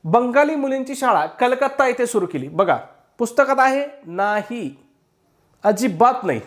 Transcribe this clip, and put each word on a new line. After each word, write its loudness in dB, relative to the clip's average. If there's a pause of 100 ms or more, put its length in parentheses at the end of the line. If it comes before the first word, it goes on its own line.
बंगाली 2
मुलींची -4
शाळा 0
कलकत्ता 0
येथे 0
सुरू -2
केली? -8
बघा, 2 (420)
पुस्तकात 0
आहे? 2 (200)
नाही, -4 (880)
अजिबात 2
नाही. -2